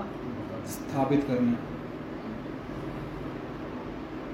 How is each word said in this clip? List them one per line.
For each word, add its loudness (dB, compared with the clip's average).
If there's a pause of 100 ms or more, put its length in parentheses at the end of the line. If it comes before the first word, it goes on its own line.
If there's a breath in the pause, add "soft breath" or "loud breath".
(680)
स्थापित 4
करना 6
है। 6 (2750)